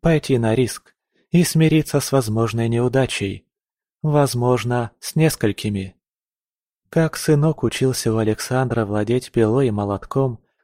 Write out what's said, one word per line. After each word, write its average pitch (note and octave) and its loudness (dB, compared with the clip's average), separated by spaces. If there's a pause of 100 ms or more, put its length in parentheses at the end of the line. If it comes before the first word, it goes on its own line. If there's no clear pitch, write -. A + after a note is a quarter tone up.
Пойти D3+ 2
на A#2 2
риск - -4 (360)
и E3+ 4
смириться D#3 2
с - -6
возможной A2+ 0
неудачей. A#2+ -2 (540)
Возможно, B2 0
с - -10
несколькими. G#2 -2 (960)
Как D#3+ 0
сынок D3+ 0
учился B2 0
у A2 0
Александра A2+ -2
владеть G#2 -2
пилой A#2 2
и A2+ 0
молотком, G#2 -4 (200)